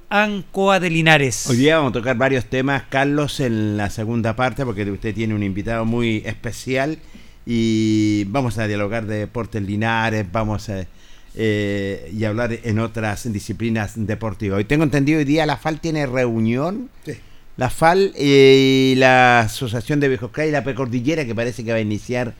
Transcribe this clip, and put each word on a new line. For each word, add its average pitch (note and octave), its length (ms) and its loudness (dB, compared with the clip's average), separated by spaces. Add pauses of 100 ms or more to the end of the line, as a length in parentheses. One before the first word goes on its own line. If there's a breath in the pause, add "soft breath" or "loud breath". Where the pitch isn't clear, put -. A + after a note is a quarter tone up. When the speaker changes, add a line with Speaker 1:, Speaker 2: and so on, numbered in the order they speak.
Speaker 1:
Ancoa G3 680 0
de F3 100 -2
Linares. D#3 580 4
Speaker 2:
Hoy B2 100 2
día D3+ 200 6
vamos C#3 140 2
a - 20 -6
tocar B2 240 -2
varios C3 280 2
temas, C3 440 -2
Carlos, C#3+ 520 0
en G#2+ 360 0
la G#2 140 -2
segunda A2+ 440 -2
parte, B2+ 300 -2
porque G#2 240 -4
usted G2+ 240 -6
tiene A2 220 -2
un G#2 80 -2
invitado G#2 420 -4
muy A2+ 400 0
especial C3 720 -6 (480 loud breath)
y A2 840 0
vamos A#2+ 280 -2
a A2+ 80 -2
dialogar G#2 400 -4
de G#2+ 140 -6
Deportes G#2+ 420 -8
Linares, A2 720 -2
vamos G#2+ 380 -4
a, F#2+ 140 -6 (520 soft breath)
eh, G2+ 760 -2
y A2 120 -4
hablar A2+ 400 -2
en A2 160 0
otras A2 520 -4
disciplinas G#2+ 640 -4
deportivas. G#2 640 -4
Hoy G#2 80 0
tengo D3+ 180 2
entendido, D3 360 2
hoy D3 60 0
día D3+ 200 2
la C#3+ 120 -2
fal D#3+ 220 -4
tiene D#3 280 -2
reunión. B2+ 840 -2 (160)
Speaker 3:
Sí. D3 80 -10 (420 loud breath)
Speaker 2:
La B2 140 -2
fal, F3+ 460 2
eh, C3+ 800 8
y - 20 4
la B2+ 460 6
Asociación A#2 580 -2
de C#3+ 80 2
Viejos B2+ 260 -2
Cray D#3 160 -2
y - 40 0
la C#3+ 100 0
Precordillera, C3 600 -2
que A#2 120 -6
parece A#2 280 -4
que A2 80 -6
va A2+ 60 0
a A2+ 40 0
iniciar A2+ 580 -4